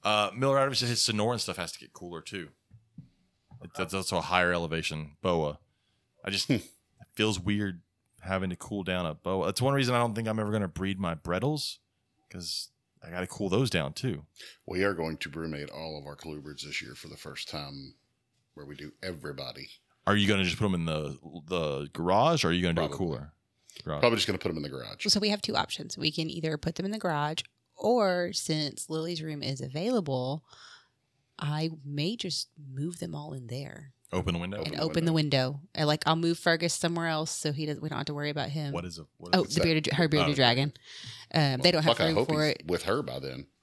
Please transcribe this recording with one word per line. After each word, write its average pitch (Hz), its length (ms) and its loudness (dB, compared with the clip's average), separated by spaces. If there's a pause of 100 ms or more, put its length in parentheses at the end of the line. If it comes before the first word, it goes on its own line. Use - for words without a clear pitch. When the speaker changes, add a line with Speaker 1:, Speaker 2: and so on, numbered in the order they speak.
Speaker 1:
Uh, 104 320 4
Miller 135 240 2
Irish 135 200 2
says 123 100 0
his 117 120 2
Sonora 107 320 2
and 110 80 -4
stuff 92 160 -6
has 87 160 -4
to - 60 -14
get - 140 -20
cooler, 85 280 -12
too. 85 280 -10 (1120)
It, 85 120 -14
that's 90 180 -4
also 95 240 0
a 82 40 2
higher 90 300 4
elevation 80 720 -2
boa. 80 380 0 (640)
I 98 80 -4
just, 98 160 -2
Speaker 2:
Hmm. 143 60 4
Speaker 1:
it 113 100 0 (500)
feels 107 260 2
weird 98 420 -2 (400)
having 95 280 0
to 87 60 -4
cool 101 280 -6
down 90 220 0
a 78 80 -2
boa. 87 320 -2
That's 101 160 -2
one 135 140 2
reason 127 200 2
I 120 40 6
don't 117 160 2
think 113 120 -2
I'm 110 120 0
ever 104 120 0
gonna 104 160 2
breed 95 320 -2
my 87 160 0
Brettles, 101 600 -2 (520)
'cause - 400 -8 (320)
I - 80 -18
gotta 90 180 -4
cool - 220 -2
those 127 200 4
down, 76 240 0
too. 85 320 -4 (400)
Speaker 2:
We 92 180 -2
are 101 100 4
going 80 240 -2
to - 120 -6
brumate 78 440 -6
all 78 240 -10
of 71 80 -12
our 73 100 -12
colubrids 76 480 -12
this 73 180 -6
year - 140 -12
for - 120 -16
the - 100 -14
first - 300 -12
time 69 480 -10 (600)
where 73 100 -16
we 71 100 -12
do 73 260 -14
everybody. 69 680 -10 (380)
Speaker 1:
Are 104 100 6
you 101 100 6
gonna 98 160 4
just 87 140 0
put 107 80 0
'em 98 100 4
in 82 100 0
the, 76 320 -2 (300)
the 76 460 0
garage, 110 500 4
or 92 60 4
are - 20 6
you 87 100 4
gonna 87 120 4
do 87 80 2
Speaker 2:
Probably. 78 140 -2
Speaker 1:
a - 20 -10
cooler? 76 360 -4 (500)
Garage. 73 180 -4
Speaker 2:
Probably 120 160 6
just 95 100 2
gonna 98 120 0
put 98 120 -2
'em 80 60 -2
in 73 60 -4
the 71 60 -6
garage. - 380 -8
Speaker 3:
So 208 120 6
we 208 100 2
have 208 120 0
two - 140 -2
options. - 420 -2
We 156 140 0
can 160 180 -2
either 160 280 -2
put 165 180 -4
them 185 100 -4
in 196 60 -2
the 220 80 -6
garage, 156 420 -2 (340)
or 190 580 2
since - 560 -2
Lily's 160 320 -4
room 151 220 -6
is 131 180 -4
available, 147 840 0 (960)
I 151 320 0 (140)
may 147 320 -2
just 180 320 -4 (260)
move 156 260 -4
them 170 140 -6
all 151 200 -10
in 127 140 -10
there. 135 440 -10 (220)
Speaker 1:
Open 92 200 2
the 85 60 0
window? 92 200 -6
Speaker 3:
And - 80 -4
Speaker 2:
Open - 100 -6
the - 60 -2
Speaker 3:
open 165 220 0
the 165 60 4
Speaker 2:
window. 143 400 4
Speaker 3:
window. 143 100 -8 (120)
And, 156 140 2
like, 151 200 4
I'll 160 80 6
move 165 240 2
Fergus 165 340 2
somewhere 170 340 0
else 156 240 0
so - 200 -2
he 147 140 -2
does, 147 160 -4
we 156 80 -4
don't 151 80 -4
have 139 80 -2
to 151 80 -4
worry 147 160 -2
about 147 200 -2
him. 143 220 -4
Speaker 1:
What 87 140 -4
is 85 140 -10
a, 76 60 -14 (120)
what 87 180 0
is 185 40 8
Speaker 3:
Oh, - 20 4
Speaker 1:
a - 40 2
Speaker 3:
the - 60 -6
Speaker 1:
set? 156 120 4
Speaker 3:
bearded, 156 300 4
her 165 140 4
bearded 151 220 6
Speaker 1:
Oh, - 20 4
okay. 143 40 2
Speaker 3:
dragon. 135 380 6 (600)
Um, 139 260 4
they 175 120 6
don't 156 120 2
have 151 140 6
Speaker 2:
Fuck, - 80 2
I - 20 4
Speaker 3:
room - 80 4
Speaker 2:
hope 120 140 4
Speaker 3:
for 151 160 2
Speaker 2:
he's 151 80 2
Speaker 3:
it. - 140 -8
Speaker 2:
with 87 160 0
her 113 180 0
by 65 180 -6
then. 67 280 -8 (160)